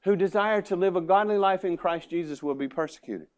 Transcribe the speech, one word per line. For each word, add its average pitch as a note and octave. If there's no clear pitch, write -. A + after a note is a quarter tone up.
who G3+
desire G3+
to G3+
live F3+
a F3+
godly G3+
life G3
in F3
Christ E3+
Jesus D#3
will C#3+
be C#3
persecuted. B2